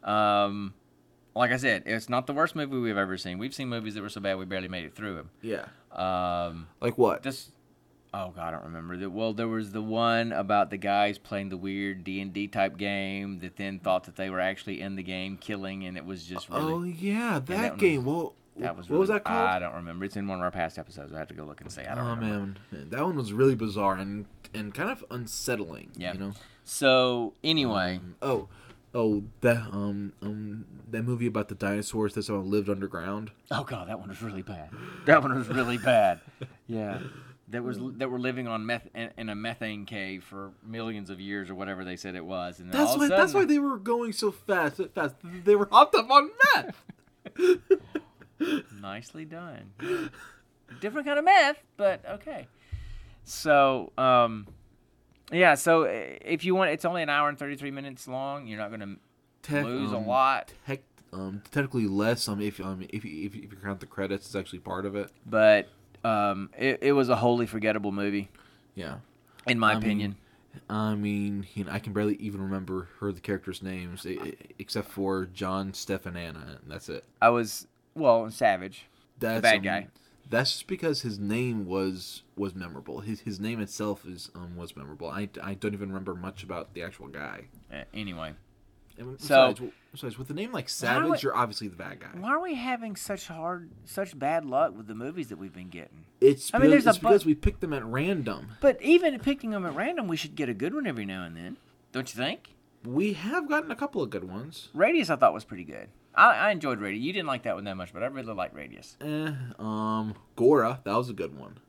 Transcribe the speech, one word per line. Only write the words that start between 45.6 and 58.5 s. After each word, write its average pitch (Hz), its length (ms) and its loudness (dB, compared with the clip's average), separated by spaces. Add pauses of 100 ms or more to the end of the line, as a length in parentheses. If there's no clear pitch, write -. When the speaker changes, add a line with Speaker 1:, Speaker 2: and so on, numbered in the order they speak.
Speaker 2:
hopped 269 220 10
up 226 160 6
on 285 220 8 (240)
meth. - 280 -2 (540)
<laughs> - 1400 0
Speaker 1:
Nicely 110 440 -12
done. 156 460 -14 (1120)
Different 254 260 -4
kind 285 120 2
of 311 60 0
meth, 330 360 6 (160)
but 196 320 0
okay. 202 380 -12 (760)
So, 139 760 6
um, 120 500 4 (840)
yeah, 170 240 8
so, 160 300 6
uh, 95 40 2 (320)
if 151 220 -4
you 180 100 2
want, 185 180 4
it's 156 140 -2
only 175 160 0
an 151 80 -4
hour 147 200 4
and 143 100 -6
thirty-three 143 320 -8
minutes 139 360 -12
long. 135 400 -6
You're 107 120 -10